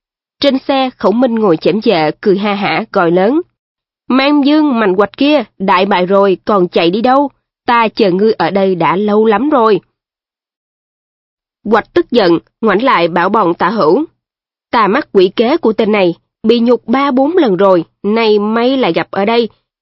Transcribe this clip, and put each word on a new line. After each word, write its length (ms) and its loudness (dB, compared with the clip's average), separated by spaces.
Trên 160 2
xe, 300 -2
Khổng 220 -2
Minh 160 0
ngồi 220 0
chém 260 -2
vệ, 280 0
cười 160 0
ha 160 -4
hả, 380 -4
gọi 200 0
lớn: 300 0
"Mang 360 0
Dương, 340 0
Mạnh 140 0
Hoạch 240 -2
kia, 260 0
đại 280 0
bại 200 -2
rồi, 400 2
còn 220 0
chạy 240 0
đi 100 -2
đâu? 280 0
Ta 200 2
chờ 240 0
ngươi 200 0
ở 200 -4
đây 240 0
đã 200 -2
lâu 300 0
lắm 240 0
rồi." 300 2
Hoạch 280 -2
tức 180 -2
giận, 280 2
ngoảnh 220 0
lại 240 2
bảo 220 -2
bọn 240 0
Tạ 160 -2
Hữu: 360 0
"Tà 160 0
mắt 240 -2
quỷ 240 2
kế 220 0
của 160 -2
tên 180 -2
này, 240 0
bị 160 2
nhục 280 0
ba 240 -2
bốn 260 0
lần 200 2
rồi, 260 2
nay 360 0
may 380 -2
lại 160 -2
gặp 180 -4
ở 140 -4
đây, 240 -2